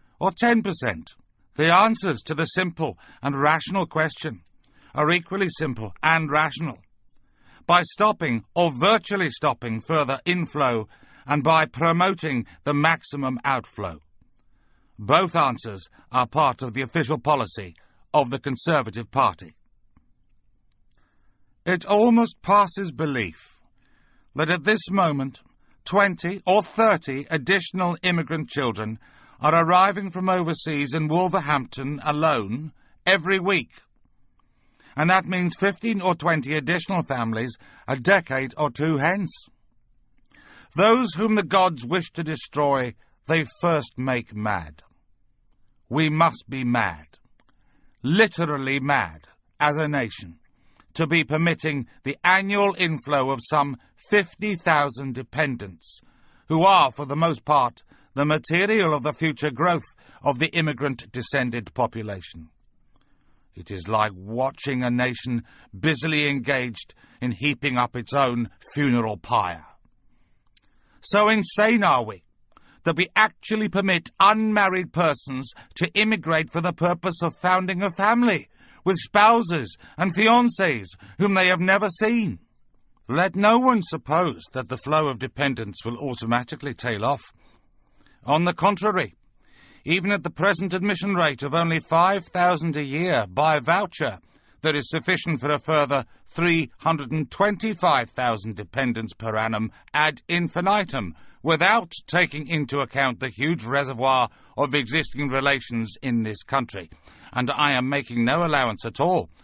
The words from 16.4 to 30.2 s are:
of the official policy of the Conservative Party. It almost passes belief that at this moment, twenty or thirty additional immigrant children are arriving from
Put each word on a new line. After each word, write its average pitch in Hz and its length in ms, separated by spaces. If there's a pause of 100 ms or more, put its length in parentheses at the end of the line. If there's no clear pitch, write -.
of 123 120
the 131 100
official 143 340
policy 117 580 (380)
of 139 160
the 131 100
Conservative 127 680
Party. 92 460 (2000)
It 180 200
almost 226 580
passes 196 480
belief 123 680 (760)
that 156 160
at 175 120
this 214 280
moment, 147 500 (440)
twenty 190 600
or 196 160
thirty 165 680
additional 175 720
immigrant 160 440
children 110 520 (420)
are 151 140
arriving 180 560
from 185 180